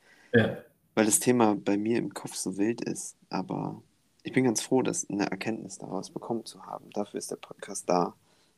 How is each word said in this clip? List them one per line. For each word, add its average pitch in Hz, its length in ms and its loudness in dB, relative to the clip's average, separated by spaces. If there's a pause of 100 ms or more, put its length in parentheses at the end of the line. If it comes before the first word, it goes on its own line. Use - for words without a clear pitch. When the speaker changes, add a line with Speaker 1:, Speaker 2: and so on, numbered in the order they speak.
(320)
Speaker 1:
Ja. 113 240 6 (380)
Speaker 2:
Weil 107 120 6
das - 140 4
Thema 117 340 6
bei 101 220 0
mir 110 220 2
im - 140 -4
Kopf - 220 -12
so 95 240 -6
wild 113 240 0
ist. - 340 -8 (140)
Aber 98 520 -6 (420)
ich - 80 -10
bin 131 120 4
ganz 113 180 4
froh, 131 200 2
dass - 260 -2
eine 101 220 -2
Erkenntnis 101 480 -6
daraus 98 320 -8
bekommen - 340 -6
zu - 220 -16
haben. - 240 -14
Dafür 101 280 -6
ist - 120 -10
der 104 60 -6
Podcast - 520 -10
da. 90 260 2 (440)